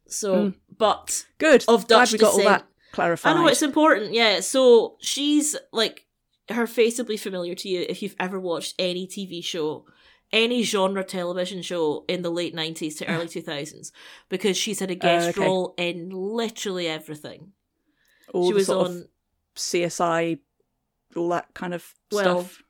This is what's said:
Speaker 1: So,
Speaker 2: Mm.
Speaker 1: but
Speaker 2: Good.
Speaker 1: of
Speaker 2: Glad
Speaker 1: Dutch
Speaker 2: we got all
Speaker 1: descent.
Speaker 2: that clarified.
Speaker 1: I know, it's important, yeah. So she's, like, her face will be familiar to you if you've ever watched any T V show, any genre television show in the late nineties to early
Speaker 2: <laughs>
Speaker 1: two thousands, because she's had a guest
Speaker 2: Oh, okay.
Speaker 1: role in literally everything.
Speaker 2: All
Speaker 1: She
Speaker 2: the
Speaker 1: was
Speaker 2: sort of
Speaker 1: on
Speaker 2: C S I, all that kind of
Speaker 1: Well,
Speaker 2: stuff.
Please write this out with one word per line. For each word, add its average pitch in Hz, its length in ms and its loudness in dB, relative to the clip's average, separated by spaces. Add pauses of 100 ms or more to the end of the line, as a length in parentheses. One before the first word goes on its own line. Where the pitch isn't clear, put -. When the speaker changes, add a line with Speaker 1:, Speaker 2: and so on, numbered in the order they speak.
Speaker 1:
So, 196 280 -2
Speaker 2:
Mm. 196 200 2 (220)
Speaker 1:
but - 480 0 (120)
Speaker 2:
Good. 294 300 6
Speaker 1:
of 233 200 4
Speaker 2:
Glad 226 120 8
Speaker 1:
Dutch 247 140 4
Speaker 2:
we 220 60 0
got 214 120 6
all - 60 4
Speaker 1:
descent. 202 260 6
Speaker 2:
that - 40 -20 (260)
clarified. 175 420 2
Speaker 1:
I 339 60 4
know, 330 60 6
it's - 140 4
important, 269 520 2
yeah. 214 260 4
So 240 600 4
she's, 294 560 0 (160)
like, - 320 -2 (440)
her 226 180 -4
face 233 300 2
will 247 80 -4
be 220 120 -6
familiar 180 380 -8
to 185 120 -12
you 180 220 -4
if 180 120 -6
you've 196 180 -10
ever 185 200 -6
watched 170 400 -6
any 180 280 -4
T 196 180 -12
V 175 160 -12
show, 151 440 -6 (460)
any 233 320 0
genre 196 400 0
television 180 580 -6
show 165 460 -4
in 180 140 -4
the 175 100 -4
late 170 240 -4
nineties 160 420 -8
to - 100 -10
early 165 200 -4
Speaker 2:
<laughs> - 0 -
Speaker 1:
two 170 140 -12
thousands, 151 500 -12 (380)
because 190 260 0
she's 202 240 -4
had 185 120 -4
a 180 40 -4
guest 170 320 2
Speaker 2:
Oh, - 20 0
okay. 180 160 -4
Speaker 1:
role 185 320 -2
in 175 320 -6
literally 196 800 -6
everything. 156 640 -12 (800)
Speaker 2:
All 180 140 2
Speaker 1:
She 180 40 2
Speaker 2:
the 208 40 2
Speaker 1:
was 196 120 4
Speaker 2:
sort 185 200 2
of 180 80 -6
Speaker 1:
on 175 120 -16 (480)
Speaker 2:
C - 280 -2
S 170 180 -4
I, 165 380 0 (760)
all 170 140 -2
that - 240 -4
kind 180 200 -8
of 170 200 -14 (180)
Speaker 1:
Well, 185 300 2
Speaker 2:
stuff. 185 280 -16